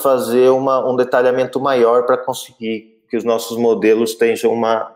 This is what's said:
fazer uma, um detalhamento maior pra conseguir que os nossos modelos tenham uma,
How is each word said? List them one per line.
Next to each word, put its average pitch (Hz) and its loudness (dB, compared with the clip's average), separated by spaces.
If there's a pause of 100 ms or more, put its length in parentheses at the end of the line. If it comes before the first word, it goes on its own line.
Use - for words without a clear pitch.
fazer 127 2
uma, 131 0
um 123 -2
detalhamento 127 0
maior 123 2
pra 127 0
conseguir - -10
que 120 -2
os 104 -4
nossos 113 -4
modelos 110 2
tenham 113 0
uma, 113 -2 (100)